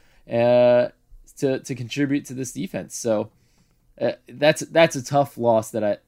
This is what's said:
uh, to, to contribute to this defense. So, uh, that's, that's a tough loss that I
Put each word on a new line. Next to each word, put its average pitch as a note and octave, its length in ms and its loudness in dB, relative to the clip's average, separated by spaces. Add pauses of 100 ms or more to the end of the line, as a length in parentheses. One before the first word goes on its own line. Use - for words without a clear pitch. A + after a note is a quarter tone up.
(300)
uh, B2 580 4 (500)
to, C3 200 -2
to C3 160 -12
contribute C3+ 520 -4
to B2+ 80 -14
this B2+ 180 -10
defense. B2+ 440 -10
So, A2 340 -2 (720)
uh, B2 120 -2 (160)
that's, C#3+ 340 0
that's D#3+ 340 2
a B2+ 80 -6
tough C#3+ 340 -2
loss A2+ 320 2
that A2 140 -4
I G#2 240 -2